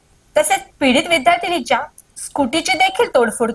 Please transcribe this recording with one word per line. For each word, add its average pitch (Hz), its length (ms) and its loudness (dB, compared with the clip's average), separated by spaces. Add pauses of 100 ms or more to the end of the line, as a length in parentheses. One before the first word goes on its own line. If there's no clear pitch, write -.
(360)
तसेच 311 280 0 (160)
पीडित 294 280 2
विद्यार्थिनीच्या 339 720 0 (360)
स्कूटीची 294 560 -2
देखील 427 420 0
तोडफोड 233 400 0